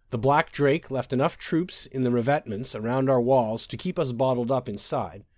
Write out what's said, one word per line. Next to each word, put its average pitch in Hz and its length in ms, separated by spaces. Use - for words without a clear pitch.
The 123 80
Black 139 340
Drake 143 380
left 127 240
enough 135 240
troops - 480
in 131 180
the 123 60
revetments 120 720
around 131 300
our 127 120
walls 117 460
to 127 100
keep 180 220
us 139 120
bottled 123 400
up 131 160
inside, 101 580